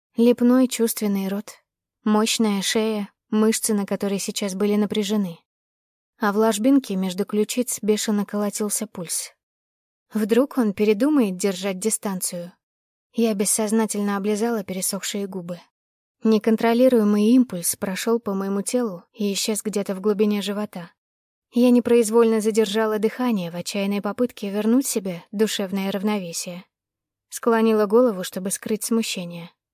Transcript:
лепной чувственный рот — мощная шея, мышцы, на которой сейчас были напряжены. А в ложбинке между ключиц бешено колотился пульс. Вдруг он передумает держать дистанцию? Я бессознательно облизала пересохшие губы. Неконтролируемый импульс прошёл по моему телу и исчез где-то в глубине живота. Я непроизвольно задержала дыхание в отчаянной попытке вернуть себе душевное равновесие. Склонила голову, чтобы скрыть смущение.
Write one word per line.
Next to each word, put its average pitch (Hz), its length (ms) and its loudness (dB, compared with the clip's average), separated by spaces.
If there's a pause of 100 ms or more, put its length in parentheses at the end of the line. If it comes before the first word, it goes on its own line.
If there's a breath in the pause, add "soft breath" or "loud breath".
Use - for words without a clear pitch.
(160)
лепной 240 520 6
чувственный 202 600 -2
рот — - 320 -8 (440)
мощная 214 580 2
шея, 214 480 -2 (200)
мышцы, 214 440 2
на 202 120 0
которой 202 320 -2
сейчас 202 360 -6
были 208 220 0
напряжены. 202 600 0 (800)
А 202 140 0
в 196 40 0
ложбинке 220 600 4
между 185 280 -2
ключиц 208 580 -2
бешено 208 440 0
колотился 208 600 -4
пульс. - 460 -10 (800)
Вдруг 226 460 2
он 214 140 2
передумает 214 640 2
держать 185 420 -2
дистанцию? 185 760 -6 (600)
Я 226 220 0
бессознательно 208 840 0
облизала 208 480 -2
пересохшие 190 600 -6
губы. 185 340 -10 (640)
Неконтролируемый 226 1080 4
импульс 240 460 2
прошёл 226 440 -2
по 202 140 -4
моему 196 280 -4
телу 208 500 -4
и 208 200 -2
исчез 208 300 -4
где-то 202 320 -4
в 190 60 -12
глубине 208 420 0
живота. 196 480 -8 (600)
Я 247 200 4
непроизвольно 233 720 4
задержала 214 580 0
дыхание 214 520 -2
в 175 60 -12
отчаянной 196 440 -4
попытке 208 500 -4
вернуть 220 360 2
себе 185 460 -6
душевное 196 580 -2
равновесие. 185 760 -6 (680)
Склонила 220 520 2
голову, 214 380 4
чтобы 190 260 -6
скрыть - 340 -4
смущение. 175 680 -4 (240)